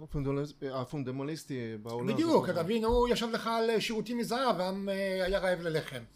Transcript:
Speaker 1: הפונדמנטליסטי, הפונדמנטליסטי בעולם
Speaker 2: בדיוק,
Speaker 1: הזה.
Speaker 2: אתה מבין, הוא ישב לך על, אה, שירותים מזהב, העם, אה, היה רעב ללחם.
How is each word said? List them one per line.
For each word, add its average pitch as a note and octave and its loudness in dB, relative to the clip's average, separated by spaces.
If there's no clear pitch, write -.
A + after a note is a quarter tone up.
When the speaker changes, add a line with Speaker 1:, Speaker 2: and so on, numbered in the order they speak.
Speaker 1:
הפונדמנטליסטי, C#3+ -4
הפונדמנטליסטי C3 -6
בעולם A#2+ -2
Speaker 2:
בדיוק, D#4 4
Speaker 1:
הזה. F3+ 0
Speaker 2:
אתה E3 0
מבין, G#3+ 0
הוא A#3+ 4
ישב A#3 2
לך G3+ -2
על, A3+ 2
אה, A3 2
שירותים A3+ -2
מזהב, A3+ 2
העם, G3 -2
אה, F#3+ 0
היה F3+ 2
רעב F3+ 2
ללחם. D3 -2